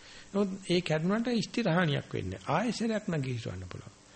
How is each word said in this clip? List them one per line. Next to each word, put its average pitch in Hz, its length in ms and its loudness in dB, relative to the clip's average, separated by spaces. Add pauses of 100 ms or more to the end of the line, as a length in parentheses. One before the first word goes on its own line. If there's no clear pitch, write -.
(260)
නමුත් 196 240 2 (160)
ඒ 175 140 4
කැඩුණාට 180 480 2 (120)
ස්ථිරහානියක් 165 720 2
වෙන්නේ 95 300 -4
නැහැ. - 120 -2
ආයෙසරයක් 214 540 0
නැගී 135 280 0
හිටවන්න 107 320 -6
පුළුවන්. - 300 -12 (180)